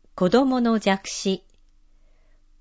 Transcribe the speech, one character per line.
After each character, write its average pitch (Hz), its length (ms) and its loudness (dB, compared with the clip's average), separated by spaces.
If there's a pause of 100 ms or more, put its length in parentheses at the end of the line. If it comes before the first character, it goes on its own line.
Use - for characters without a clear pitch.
(160)
子 180 160 2
供 254 300 2
の 226 180 2
弱 196 280 -2
視。 - 360 -6 (1160)